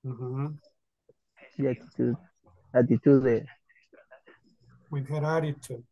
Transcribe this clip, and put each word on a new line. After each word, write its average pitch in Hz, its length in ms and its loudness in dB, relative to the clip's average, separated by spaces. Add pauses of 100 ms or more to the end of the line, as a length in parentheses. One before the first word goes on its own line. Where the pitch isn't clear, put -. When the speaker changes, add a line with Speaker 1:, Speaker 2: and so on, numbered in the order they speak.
Speaker 1:
Mm-hmm. 127 420 -8 (1120)
Speaker 2:
The 135 120 0
attitude, 120 440 -4 (580)
attitude. 127 720 4 (1400)
Speaker 1:
With 139 200 -8
her 151 160 -4
attitude. 151 680 -4